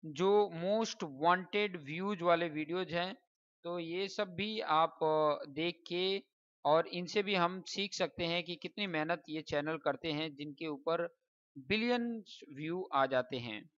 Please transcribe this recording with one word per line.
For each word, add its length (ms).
जो 500
most 480
wanted 520
व्यूज 460
वाले 280
वीडियोज 440
हैं, 240
तो 160
ये 280
सब 280
भी 240
आप, 440
अ, 460
देख 380
के 360
और 220
इनसे 360
भी 120
हम 260
सीख 320
सकते 320
हैं 180
कि 120
कितनी 320
मेहनत 420
ये 120
चैनल 360
करते 340
हैं 240
जिनके 320
ऊपर 480
बिलियंस 840
व्यू 400
आ 120
जाते 320
हैं। 420